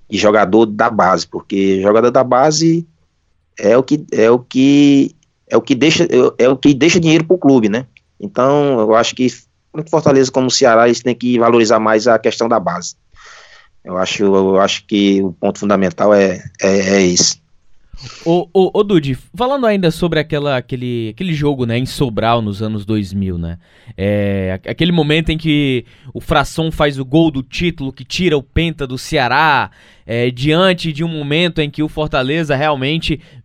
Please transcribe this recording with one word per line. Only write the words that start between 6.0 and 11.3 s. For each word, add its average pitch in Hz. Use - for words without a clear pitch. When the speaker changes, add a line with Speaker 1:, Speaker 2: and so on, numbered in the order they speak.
Speaker 1:
é, 123
é 127
o 135
que 143
deixa 156
dinheiro 160
pro 180
clube, 135
né? 117
Então, 135
eu 110
acho 117
que 127
tanto 156
Fortaleza 139
como 131
Ceará, 117
eles 120
têm 123
que 123